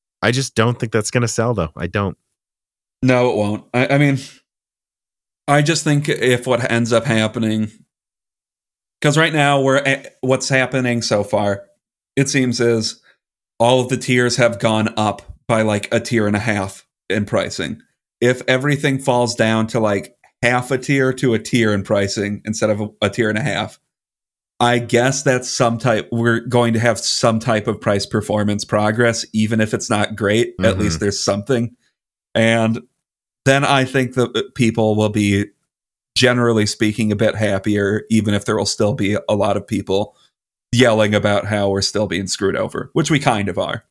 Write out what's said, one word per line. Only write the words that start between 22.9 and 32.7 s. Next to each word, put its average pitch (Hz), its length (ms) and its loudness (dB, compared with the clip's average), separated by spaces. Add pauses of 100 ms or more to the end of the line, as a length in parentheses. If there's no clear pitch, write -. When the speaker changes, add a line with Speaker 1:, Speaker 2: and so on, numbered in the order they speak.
Speaker 2:
a 104 100 0
tier 110 200 0
and 107 80 -2
a 110 40 -2
half, 104 380 -4 (800)
I 123 180 4
guess 123 460 0
that's 127 260 0
some 117 280 0
type, 110 340 0
we're 117 260 2
going 120 360 2
to 113 40 0
have 117 220 2
some 113 400 0
type 110 260 0
of 107 140 -4
price 101 260 0
performance 104 580 -2
progress, 110 680 0
even 110 280 0
if 107 140 0
it's - 160 -8
not 104 240 -2
great, 110 460 0
at 101 140 2
Speaker 1:
Mm-hmm. 92 60 -4
Speaker 2:
least 85 200 -2
there's 101 220 -2
something. 117 520 -2 (580)
And 113 500 2 (640)